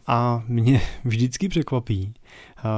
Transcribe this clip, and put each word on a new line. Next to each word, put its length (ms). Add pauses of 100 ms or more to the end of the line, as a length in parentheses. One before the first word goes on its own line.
a 420
mě 320 (240)
vždycky 440
překvapí, 680
eh, 480 (160)